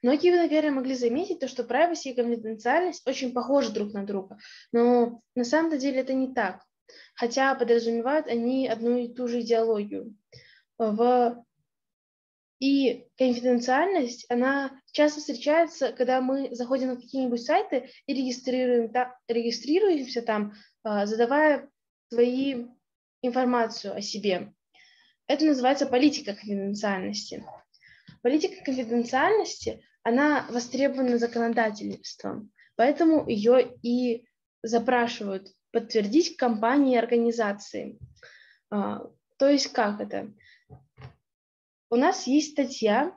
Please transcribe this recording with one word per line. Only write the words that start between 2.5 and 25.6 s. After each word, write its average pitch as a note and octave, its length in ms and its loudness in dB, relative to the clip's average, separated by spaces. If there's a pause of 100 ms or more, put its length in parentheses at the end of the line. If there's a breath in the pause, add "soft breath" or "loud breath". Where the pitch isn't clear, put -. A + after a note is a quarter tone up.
очень C4 260 -4
похожи B3 380 0
друг G#3 220 -4
на G3+ 120 -6
друга, G3 320 -8 (340 loud breath)
но A#3+ 500 2 (140)
на B3 80 0
самом-то D#4 340 0
деле C4 240 -2
это C4 120 -4
не C4 200 -2
так, G3 300 -4 (520 loud breath)
хотя C4 400 0
подразумевают A#3 720 0
они B3 400 0
одну A#3 300 0
и A#3+ 160 -6
ту B3 140 -6
же A#3+ 140 -2
идеологию. G#3+ 760 -2 (640 soft breath)
В-, A#3+ 640 2 (1160)
и C4+ 480 0 (100)
конфиденциальность, B3+ 1120 0
она C4+ 500 -2 (120)
часто D4+ 280 2
встречается, D4 720 0
когда B3+ 300 0
мы C4 320 -2
заходим B3 360 -2
на B3 60 -4
какие-нибудь B3 480 -4
сайты D4+ 460 -2 (160 loud breath)
и C#4 80 -4
регистрируем B3 800 0
та-, B3 260 -2 (100)
регистрируемся B3+ 920 0
там, G#3 320 -2 (300 loud breath)
а, G#3 240 -2
задавая C4 640 2 (400)
свои B3 580 0 (560)
информацию B3 720 0
о G3+ 60 -8
себе. G3 520 -4 (720 soft breath)
Это D4 200 2
называется C4+ 420 2